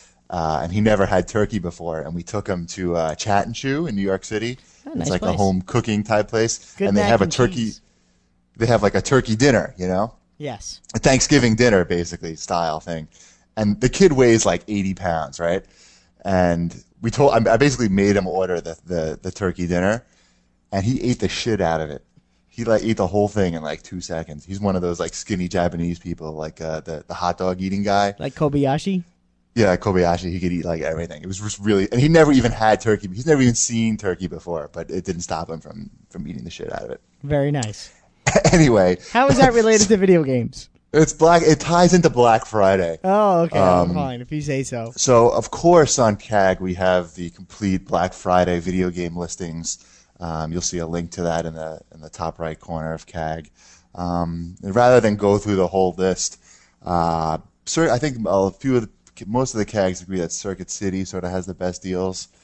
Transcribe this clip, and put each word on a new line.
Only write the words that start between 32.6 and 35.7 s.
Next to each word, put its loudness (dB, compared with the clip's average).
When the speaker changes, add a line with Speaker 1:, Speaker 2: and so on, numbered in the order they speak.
Speaker 1:
turkey. -2
He's -12
never 4
even 4
seen -2
turkey -4
before, -8
but -12
it -6
didn't -6
stop -6
him -10
from, -18